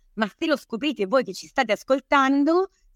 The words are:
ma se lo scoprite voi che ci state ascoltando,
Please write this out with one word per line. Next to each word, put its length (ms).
ma 120
se 100
lo 100
scoprite 500
voi 180
che 100
ci 120
state 260
ascoltando, 960